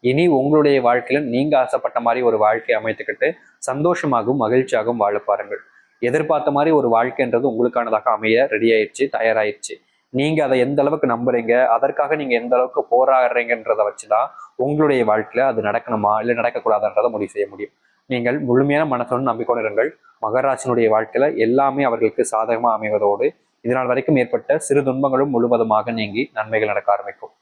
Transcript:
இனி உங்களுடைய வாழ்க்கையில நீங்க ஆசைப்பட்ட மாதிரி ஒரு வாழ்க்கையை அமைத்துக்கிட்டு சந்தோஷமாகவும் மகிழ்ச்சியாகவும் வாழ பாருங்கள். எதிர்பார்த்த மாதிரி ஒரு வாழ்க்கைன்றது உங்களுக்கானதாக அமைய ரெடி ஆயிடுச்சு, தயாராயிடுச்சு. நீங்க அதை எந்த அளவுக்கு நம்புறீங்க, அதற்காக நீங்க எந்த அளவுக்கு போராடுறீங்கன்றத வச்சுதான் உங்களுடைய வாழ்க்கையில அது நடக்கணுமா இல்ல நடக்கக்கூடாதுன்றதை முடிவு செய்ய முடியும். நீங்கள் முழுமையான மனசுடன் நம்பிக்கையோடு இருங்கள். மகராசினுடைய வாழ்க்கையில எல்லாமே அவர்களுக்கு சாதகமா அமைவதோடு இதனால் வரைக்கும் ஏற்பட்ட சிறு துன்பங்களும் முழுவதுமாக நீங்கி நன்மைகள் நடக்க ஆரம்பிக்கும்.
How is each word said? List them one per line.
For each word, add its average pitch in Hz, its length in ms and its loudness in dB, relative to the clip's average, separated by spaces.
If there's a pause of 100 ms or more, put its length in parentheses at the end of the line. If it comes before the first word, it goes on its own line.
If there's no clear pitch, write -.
இனி 135 240 2
உங்களுடைய 143 540 4
வாழ்க்கையில 123 440 0
நீங்க 135 300 0
ஆசைப்பட்ட 127 440 -2
மாதிரி 117 220 0
ஒரு 113 160 2
வாழ்க்கையை 110 380 0
அமைத்துக்கிட்டு 110 520 -4 (340)
சந்தோஷமாகவும் 139 800 0
மகிழ்ச்சியாகவும் 120 600 0
வாழ 104 160 0
பாருங்கள். 101 420 -4 (420)
எதிர்பார்த்த 151 480 0
மாதிரி 143 200 2
ஒரு 143 200 2
வாழ்க்கைன்றது 120 580 0
உங்களுக்கானதாக 117 600 0
அமைய 110 360 2
ரெடி 110 240 0
ஆயிடுச்சு, 110 400 0
தயாராயிடுச்சு. 110 640 -2 (380)
நீங்க 151 320 0
அதை 131 160 0
எந்த 139 200 0
அளவுக்கு 147 280 0
நம்புறீங்க, 120 460 0 (120)
அதற்காக 139 500 0
நீங்க 135 180 -2
எந்த 117 200 -2
அளவுக்கு 127 320 0
போராடுறீங்கன்றத 120 960 2
வச்சுதான் 104 420 -2 (320)
உங்களுடைய 143 460 2
வாழ்க்கையில 110 420 0
அது 113 160 0
நடக்கணுமா 104 560 0
இல்ல 117 160 0
நடக்கக்கூடாதுன்றதை 110 760 0
முடிவு 104 240 -6
செய்ய 104 140 -2
முடியும். 101 240 -12 (380)
நீங்கள் 123 300 -2
முழுமையான 143 460 2
மனசுடன் 127 440 -2
நம்பிக்கையோடு 117 340 -2
இருங்கள். 110 260 0 (320)
மகராசினுடைய 123 680 0
வாழ்க்கையில 110 360 0 (100)
எல்லாமே 131 480 2
அவர்களுக்கு 117 400 0
சாதகமா 113 480 0
அமைவதோடு 107 540 0 (380)
இதனால் 123 260 -2
வரைக்கும் 131 280 0
ஏற்பட்ட 123 400 -2
சிறு 143 240 0
துன்பங்களும் 135 500 0
முழுவதுமாக 117 600 0
நீங்கி 110 300 -4 (120)
நன்மைகள் 107 380 -2
நடக்க 101 200 -4
ஆரம்பிக்கும். 101 500 -6